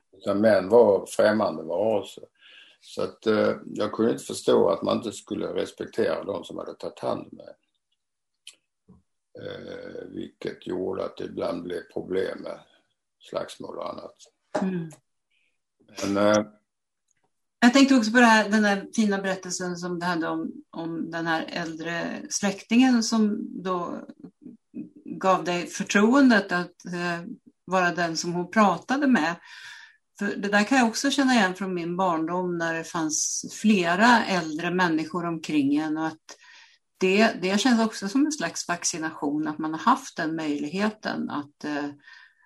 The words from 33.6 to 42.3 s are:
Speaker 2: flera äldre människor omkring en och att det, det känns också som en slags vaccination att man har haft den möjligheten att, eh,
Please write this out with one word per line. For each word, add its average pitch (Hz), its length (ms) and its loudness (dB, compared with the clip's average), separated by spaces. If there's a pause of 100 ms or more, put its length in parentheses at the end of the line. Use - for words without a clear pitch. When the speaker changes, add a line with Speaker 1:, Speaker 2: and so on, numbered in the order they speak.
Speaker 2:
flera 214 640 4
äldre 170 460 -4
människor 170 540 0
omkring 151 500 0
en 156 220 -2
och 160 100 -2
att - 300 -12 (600)
det, 190 440 2
det 190 180 0
känns 233 220 4
också 220 260 -2
som 269 180 2
en 302 60 0
slags - 360 -6
vaccination 160 800 -4
att 151 100 -6
man 160 160 -4
har 160 60 -6
haft - 380 0
den 160 180 -4
möjligheten 156 920 -4
att, 139 340 -10
eh, 147 260 -4 (560)